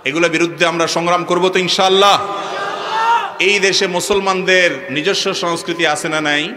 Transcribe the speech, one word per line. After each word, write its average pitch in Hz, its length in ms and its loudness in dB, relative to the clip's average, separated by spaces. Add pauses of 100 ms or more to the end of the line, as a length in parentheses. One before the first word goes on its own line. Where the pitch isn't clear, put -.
এগুলা 165 240 0
বিরুদ্ধে 165 380 0
আমরা 165 200 0
সংগ্রাম 170 380 0
করব 175 240 0
তো 190 100 0
ইনশাআল্লাহ। 190 680 2 (1120)
এই 196 200 2
দেশে 190 280 2
মুসলমানদের 180 1040 0
নিজস্ব 175 440 -2
সংস্কৃতি 170 520 -2
আছে 151 220 0
না 156 120 -2
নাই? 151 360 -2